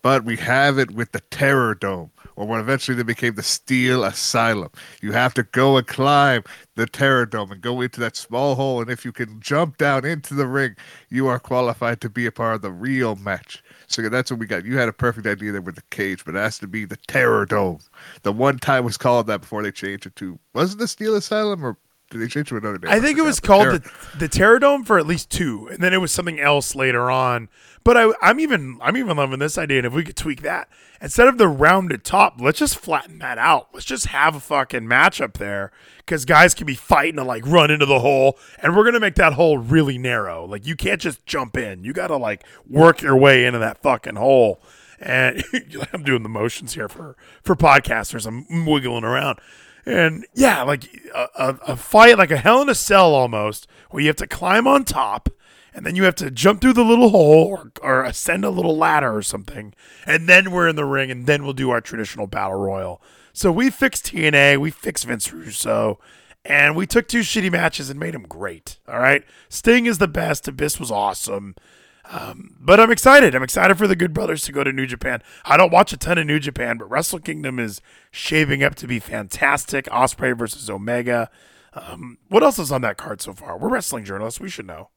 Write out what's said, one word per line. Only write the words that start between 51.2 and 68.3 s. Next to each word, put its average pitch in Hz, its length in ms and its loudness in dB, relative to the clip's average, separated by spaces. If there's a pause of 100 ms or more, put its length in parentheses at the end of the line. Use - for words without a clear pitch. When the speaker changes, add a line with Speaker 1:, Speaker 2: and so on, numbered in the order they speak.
Speaker 2:
a, 131 320 -2
a 139 80 -4
fight, 220 420 8
like 185 140 4
a 156 60 2
Hell 214 240 4
in 285 80 2
a 247 60 2
Cell 190 380 6
almost, 110 540 -2 (220)
where 160 100 -8
you 147 80 0
have 151 80 2
to - 120 -10
climb 196 380 0
on 277 200 4
top, 113 420 -4 (460)
and 180 120 -14
then 180 120 -4
you 190 60 2
have 185 120 4
to 147 160 -6
jump 165 300 2
through 262 100 6
the 240 140 4
little 233 240 6
hole 160 380 8
or, - 240 -8 (100)
or 131 240 0
ascend 170 400 -4
a 208 40 -2
little 175 280 -2
ladder 151 360 0
or 107 80 -4
something. 101 520 -10 (320)
And 165 240 0
then 185 220 6
we're 175 180 2
in 156 80 -2
the 151 80 -2
ring, 135 260 -2
and 123 140 -10
then 147 180 2
we'll 139 80 -6
do 131 180 -2
our 120 120 0
traditional 104 460 -8
battle 98 320 -4
royal. 95 420 -6 (320)
So 196 180 0
we 240 180 2
fixed - 360 -2
T 160 200 -4
N 151 100 4
A, 143 200 6
we 147 160 -2
fixed - 340 -8
Vince 120 280 -6
Russo, 110 640 -4 (460)
and 143 320 2
we 190 100 -4
took - 220 0
two 240 100 -2
shitty 190 320 -2
matches 165 380 -4
and 139 100 -12
made 165 160 -8
'em 110 80 -14
great, 85 540 -14 (100)